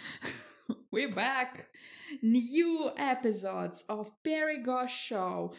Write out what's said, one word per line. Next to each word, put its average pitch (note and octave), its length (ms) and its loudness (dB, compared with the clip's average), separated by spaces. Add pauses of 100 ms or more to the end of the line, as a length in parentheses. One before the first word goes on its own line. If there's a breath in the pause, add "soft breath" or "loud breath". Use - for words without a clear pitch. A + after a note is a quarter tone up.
(280 loud breath)
<laughs> - 640 -10
We C4+ 140 2
back. B3 600 0 (560 loud breath)
New C#4 720 6
episodes G3 920 0
of G#3+ 220 -6 (120)
Perry D#4 400 0
Gosh B3+ 320 -2 (120)
Show F3+ 520 -2